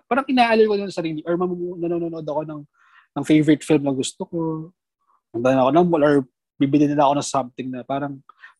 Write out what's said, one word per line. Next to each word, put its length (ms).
parang 180
inaaliw 420
ko 100
yung 140
sarili, 340
or 120
mamu-, 420
nanonood 460
ako 200
ng, 180
ng 120
favorite 360
film 220
na 80
gusto 320
ko, 140
punta 220
na 100
ako 100
ng 140
mall, 180
or 120
bibili 320
na 160
ako 120
ng 120
something 400
na 160
parang 320